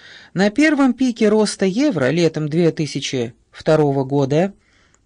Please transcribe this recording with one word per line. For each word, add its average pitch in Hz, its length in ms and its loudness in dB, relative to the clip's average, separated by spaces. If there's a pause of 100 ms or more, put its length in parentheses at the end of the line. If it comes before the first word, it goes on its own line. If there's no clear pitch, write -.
(340)
На 196 160 2
первом 277 420 2
пике 226 360 0
роста 208 360 0
евро 190 460 0
летом 160 380 -2
две 160 240 0
тысячи 135 600 -6 (200)
второго 147 520 0
года, 143 480 0 (540)